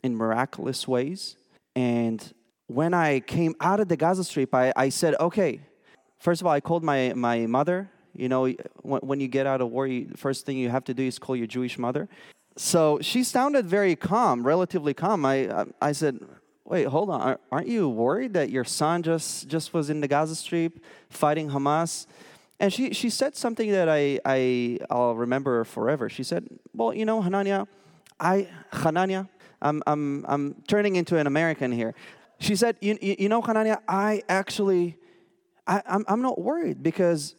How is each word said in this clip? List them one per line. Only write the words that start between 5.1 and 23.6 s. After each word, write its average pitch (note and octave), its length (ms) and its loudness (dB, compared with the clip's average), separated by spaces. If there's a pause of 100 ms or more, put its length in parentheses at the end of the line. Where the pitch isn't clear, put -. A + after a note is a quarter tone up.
"Okay." E3 420 0 (580)
First E3+ 240 0
of F3+ 40 0
all, D#3+ 60 4
I C#3+ 80 4
called E3 240 -2
my, C3+ 300 2
my A#2+ 320 0
mother. E3+ 440 0 (240)
You B2+ 140 -4
know, C3 240 2 (300)
when, C#3 180 -2
when C#3 200 -4
you C3+ 80 -2
get C3+ 180 0
out C3+ 140 0
of A#2+ 100 0
war, C3 160 -2
you, B2+ 200 -4
the - 120 -16
first C3+ 260 -4
thing C3+ 120 -4
you B2+ 120 0
have B2+ 160 -2
to C3 100 -6
do C3 100 -2
is B2+ 140 -4
call - 160 -6
your A#2 120 -2
Jewish B2 320 -6
mother. B2+ 300 -4 (480)
So D#3 440 4
she B3 240 0
sounded C4+ 420 2
very F#3 300 2
calm, D#3+ 500 2
relatively D#3+ 460 2
calm. E3+ 320 0
I, C3+ 240 2
I, G#2+ 160 -2 (160)
I D3 120 2
said, C#3 280 -2 (440)
"Wait, E3 240 0
hold D#3+ 200 0
on. C#3+ 140 -2
Ar-, C3 180 0 (100)
aren't - 180 -2
you A3 200 0
worried D3+ 460 0
that D3+ 160 2
your B2+ 140 -2
son E3 380 0
just, D#3+ 460 -4
just D#3+ 240 -4
was D3+ 160 0
in D3+ 120 -2
the C#3+ 80 -2
Gaza D#3 280 0
Strip E3 480 -4 (240)
fighting D3+ 420 0
Hamas?" D3 560 0 (540)
And G3 120 2
she, B3+ 200 -2
she A#3 160 -2
said C4+ 260 -2
something A3+ 360 -2